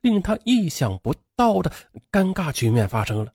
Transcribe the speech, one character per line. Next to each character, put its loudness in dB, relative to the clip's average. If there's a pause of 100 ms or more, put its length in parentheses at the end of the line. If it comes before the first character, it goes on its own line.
令 2
她 -2
意 2
想 -4
不 -4 (220)
到 2
的 -2 (400)
尴 2
尬 -4
局 -2
面 2
发 -2
生 -4
了。 -14